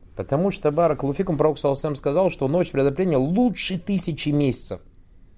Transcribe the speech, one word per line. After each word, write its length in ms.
Потому 380
что, 180
баракаллаху 460
фикум, 200
пророк, 220
саллаллаху 220
алейхи 160
ва 0
саллям, 0
сказал, 340
что 160
ночь 240
предопределения 480
лучше 600
тысячи 500
месяцев. 520